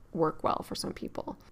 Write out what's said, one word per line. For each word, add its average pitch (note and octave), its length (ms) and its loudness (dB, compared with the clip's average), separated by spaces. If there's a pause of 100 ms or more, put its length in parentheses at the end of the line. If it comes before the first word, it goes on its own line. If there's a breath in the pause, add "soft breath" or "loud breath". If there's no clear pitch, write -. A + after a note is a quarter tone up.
(120)
work D#3+ 320 4
well - 200 2
for - 120 -6
some - 160 -2
people. - 440 -6 (160 soft breath)